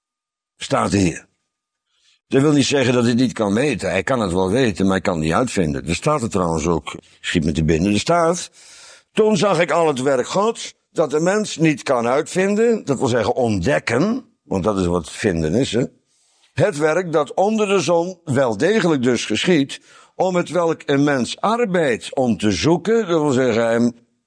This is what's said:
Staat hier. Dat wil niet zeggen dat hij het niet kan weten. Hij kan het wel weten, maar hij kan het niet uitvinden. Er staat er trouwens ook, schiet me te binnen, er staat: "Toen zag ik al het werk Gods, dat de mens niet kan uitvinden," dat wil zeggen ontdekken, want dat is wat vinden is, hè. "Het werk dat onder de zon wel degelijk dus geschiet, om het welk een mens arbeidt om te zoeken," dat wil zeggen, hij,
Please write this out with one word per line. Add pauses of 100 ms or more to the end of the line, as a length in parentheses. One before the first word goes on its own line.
(580)
Staat
hier. (1000)
Dat
wil
niet
zeggen
dat
hij
het
niet
kan
weten.
Hij
kan
het
wel
weten,
maar
hij
kan
het
niet
uitvinden.
Er
staat
er
trouwens
ook, (260)
schiet
me
te
binnen,
er
staat: (600)
"Toen
zag
ik
al
het
werk
Gods, (160)
dat
de
mens
niet
kan
uitvinden,"
dat
wil
zeggen
ontdekken, (180)
want
dat
is
wat
vinden
is,
hè. (720)
"Het
werk
dat
onder
de
zon
wel
degelijk
dus
geschiet, (340)
om
het
welk
een
mens
arbeidt
om
te
zoeken,"
dat
wil
zeggen,
hij, (360)